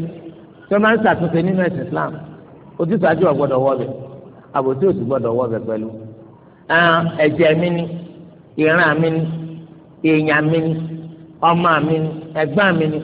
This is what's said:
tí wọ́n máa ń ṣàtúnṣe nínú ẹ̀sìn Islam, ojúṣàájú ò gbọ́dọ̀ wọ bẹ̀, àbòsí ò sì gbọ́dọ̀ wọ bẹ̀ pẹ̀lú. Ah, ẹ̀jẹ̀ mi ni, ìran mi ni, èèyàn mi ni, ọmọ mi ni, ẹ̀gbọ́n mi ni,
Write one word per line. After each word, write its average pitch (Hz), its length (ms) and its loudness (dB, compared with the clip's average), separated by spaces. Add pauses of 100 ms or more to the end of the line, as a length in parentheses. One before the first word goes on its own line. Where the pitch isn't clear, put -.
(600)
tí - 120 -8
wọ́n 202 100 2
máa 214 120 4
ń 226 40 2
ṣàtúnṣe 170 440 0
nínú 185 220 0
ẹ̀sìn - 220 -4
Islam, 151 260 -6 (640)
ojúṣàájú 165 500 0
ò 156 80 4
gbọ́dọ̀ 139 260 0
wọ 135 180 2
bẹ̀, 120 140 -6 (580)
àbòsí 131 360 -2
ò 190 60 4
sì - 120 -2
gbọ́dọ̀ 117 280 -2
wọ 123 160 0
bẹ̀ 113 140 -4
pẹ̀lú. 110 280 -6 (760)
Ah, 165 340 4 (160)
ẹ̀jẹ̀ 156 400 4
mi 175 140 0
ni, 170 140 -2 (680)
ìran 156 440 2
mi 165 120 2
ni, 160 120 0 (800)
èèyàn 156 440 2
mi 160 160 2
ni, 160 120 0 (680)
ọmọ 170 320 2 (100)
mi 156 180 0
ni, 156 120 -2 (220)
ẹ̀gbọ́n 156 440 2
mi 160 120 0
ni, 156 160 -2